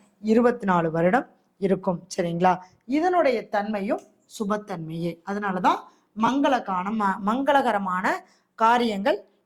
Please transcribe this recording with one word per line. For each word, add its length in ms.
இருபத்தி 440
நாலு 240
வருடம் 360
இருக்கும். 480
சரிங்களா? 440
இதனுடைய 600
தன்மையும் 540
சுபத்தன்மையே. 840
அதனாலதான் 560
மங்களகான-, 800
ம-, 300
மங்களகரமான 800
காரியங்கள் 600